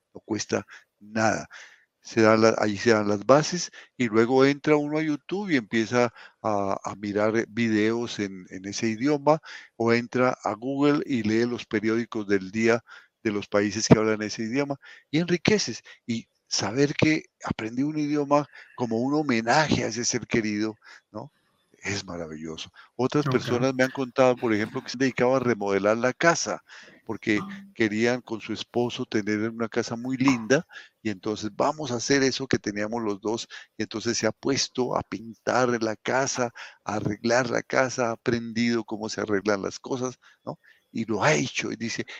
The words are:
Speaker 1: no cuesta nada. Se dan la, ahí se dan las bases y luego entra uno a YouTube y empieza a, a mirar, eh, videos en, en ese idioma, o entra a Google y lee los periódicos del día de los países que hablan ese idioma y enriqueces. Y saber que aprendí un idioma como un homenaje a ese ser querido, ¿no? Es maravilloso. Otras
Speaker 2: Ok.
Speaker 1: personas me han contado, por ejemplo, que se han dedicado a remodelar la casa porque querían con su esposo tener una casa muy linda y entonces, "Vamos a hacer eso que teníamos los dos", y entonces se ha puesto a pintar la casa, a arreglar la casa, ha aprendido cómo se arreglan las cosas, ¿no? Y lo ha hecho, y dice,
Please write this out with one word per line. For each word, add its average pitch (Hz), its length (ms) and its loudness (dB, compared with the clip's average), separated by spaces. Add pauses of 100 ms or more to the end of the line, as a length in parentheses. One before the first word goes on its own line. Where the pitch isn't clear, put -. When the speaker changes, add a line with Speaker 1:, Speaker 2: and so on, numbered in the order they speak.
(140)
Speaker 1:
no - 80 -20
cuesta 104 440 -4 (340)
nada. 107 480 -2 (540)
Se - 200 0
dan 110 200 8
la, 113 180 8
ahí 104 180 0
se 117 140 4
dan 107 160 4
las 101 180 -2
bases 160 460 2 (260)
y 123 120 2
luego 117 360 6
entra 143 320 2
uno 147 220 -2
a 160 40 -2
YouTube 175 480 -4
y 139 60 4
empieza 117 560 2 (300)
a, 101 400 0
a 110 120 -8
mirar, 104 420 0
eh, 113 120 0
videos 113 680 0
en, 95 320 -6
en 95 140 -14
ese 101 240 -4
idioma, 143 520 2 (360)
o 117 160 4
entra 123 500 2
a 101 100 -2
Google 139 520 2
y 117 180 -2
lee 110 240 2
los 123 180 -6
periódicos 110 640 -2
del 95 240 0
día 113 320 4 (400)
de 110 80 0
los 101 160 -4
países 104 400 0
que 110 100 8
hablan 107 240 2
ese 107 220 -6
idioma 139 340 -4 (340)
y 147 80 0
enriqueces. 175 600 0 (260)
Y 113 200 -6 (200)
saber 131 480 0
que 156 300 2 (180)
aprendí 113 400 -4
un 151 160 -2
idioma 147 480 2 (280)
como 113 240 -2
un 139 160 0
homenaje 123 680 2
a 113 40 -2
ese 113 180 -6
ser 110 220 -4
querido, 107 520 -2 (320)
¿no? 120 220 -14 (500)
Es 98 220 -6
maravilloso. 80 680 -10 (240)
Otras 143 320 0
Speaker 2:
Ok. - 0 -
Speaker 1:
personas 127 460 0
me 127 100 2
han 131 80 2
contado, 127 460 2
por 123 160 0
ejemplo, 110 280 -2
que - 80 -14
se - 60 -10
han 123 40 -8
dedicado 127 360 2
a 135 40 2
remodelar 101 580 2
la 123 160 0
casa 160 500 0 (400)
porque 104 420 -2 (280)
querían 117 480 0
con 110 180 -10
su 110 140 -10
esposo 120 520 -4
tener 107 440 -2
una 113 180 -6
casa 117 300 -4
muy 127 180 -6
linda 127 500 2 (360)
y 110 80 -4
entonces, 104 440 -6
"Vamos 147 380 -2
a 120 40 -2
hacer 135 280 0
eso 131 240 -2
que 120 120 2
teníamos 107 440 -4
los 101 160 -2
dos", 110 280 -4 (300)
y 110 60 -4
entonces 113 340 -2
se 113 100 0
ha 107 40 2
puesto 127 640 -2
a - 60 0
pintar 113 640 -2 (140)
la 110 140 -2
casa, 127 560 -2 (320)
a 98 100 -2
arreglar 117 540 0
la 117 140 0
casa, 127 460 0
ha - 40 -2
aprendido 117 720 0
cómo 110 240 -8
se - 120 -6
arreglan 101 400 0
las - 180 -6
cosas, 127 380 -6 (280)
¿no? 147 140 -10 (320)
Y 113 140 -4
lo 101 180 -2
ha 156 100 4
hecho, 135 380 -2
y 107 40 -6
dice, 113 300 -8 (140)